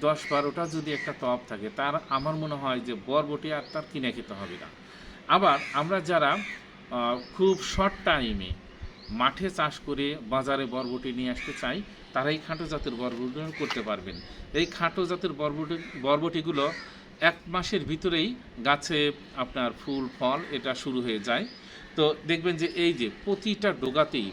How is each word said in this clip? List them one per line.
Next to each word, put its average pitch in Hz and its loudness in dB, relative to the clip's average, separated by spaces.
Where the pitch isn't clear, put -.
দশ 151 4
বারোটা 143 2
যদি 156 -4
একটা 143 -2
টব 123 2
থাকে, 107 -6
তার 143 2
আমার 139 0
মনে 156 -2
হয় 135 0
যে 113 -4
বরবটি 147 2
আর 143 -2
তার 156 -2
কিনে 127 0
খেতে 110 -10
হবে 95 -8
না। 78 -12
আবার 160 8
আমরা 165 2
যারা, 156 4
আহ, 123 -2
খুব 190 6
শর্ট 196 2
টাইমে 113 2
মাঠে 135 2
চাষ 151 0
করে 143 0
বাজারে 135 2
বরবটি 127 -4
নিয়ে 127 -2
আসতে 127 -6
চাই, 139 -2
তারা 135 2
এই 156 0
খাটো 160 -4
জাতের 147 -4
বরবটি 123 -4
করতে 131 -2
পারবেন। 98 -4
এই 160 2
খাটো 170 0
জাতের 180 -2
বরবটি, 147 -2
বরবটিগুলো 156 2
এক 165 6
মাসের 175 0
ভিতরেই 165 0
গাছে 147 4
আপনার 127 -2
ফুল, 139 -2
ফল 131 2
এটা 127 -2
শুরু 127 -2
হয়ে 120 0
যায়। 120 0
তো 156 8
দেখবেন 165 2
যে 160 2
এই 170 4
যে 120 0
প্রতিটা 196 2
ডোগাতেই, 131 2